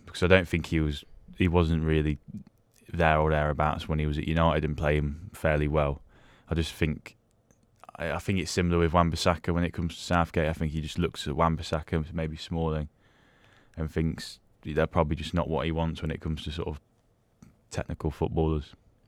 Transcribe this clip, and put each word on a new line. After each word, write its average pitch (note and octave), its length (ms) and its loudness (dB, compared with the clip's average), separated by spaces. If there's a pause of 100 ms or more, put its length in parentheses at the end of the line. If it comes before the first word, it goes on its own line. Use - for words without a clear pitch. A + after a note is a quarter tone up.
because - 180 -6
I F2+ 40 4
don't F#2 200 6
think D#2+ 200 -2
he E2 120 2
was, D2 240 0 (340)
he F#2 100 4
wasn't E2 360 4
really D#2 340 2 (760)
there D#2+ 280 4
or D#2 100 4
thereabouts D2+ 580 0
when D#2 120 0
he D2+ 80 0
was D2 100 0
at - 100 -4
United D#2+ 380 2
and D2+ 100 -2
playing D2+ 560 0
fairly D2+ 360 0
well. D2 340 0 (480)
I D#2+ 60 0
just D#2+ 180 -2
think, - 440 -4 (800)
I, D#2+ 160 -4
I D#2 40 -4
think F#2+ 220 -2
it's E2 120 -6
similar F2 280 2
with E2 140 2
Wan-Bissaka E2+ 600 2
when E2+ 100 0
it E2 100 -2
comes E2 220 -4
to - 60 -14
Southgate. E2+ 480 0
I D#2+ 40 -2
think D#2 180 -4
he D#2 100 -4
just D2+ 160 -8
looks E2 300 -4
at D2 80 -4
Wan-Bissaka, D#2+ 800 -2
maybe D#2+ 220 -4
Smalling, D#2 540 -4 (880)
and D#2 140 -4
thinks - 480 -4 (240)
they're D#2 240 0
probably D#2+ 280 0
just D#2 200 -6
not D2+ 120 0
what D2 200 -2
he E2 40 -2
wants D#2+ 300 -4
when D#2+ 80 -4
it D2+ 100 -6
comes D#2 260 -6
to D2 60 -8
sort D#2+ 160 -6
of D2+ 140 -8 (880)
technical - 400 -6
footballers D#2 640 -2 (320)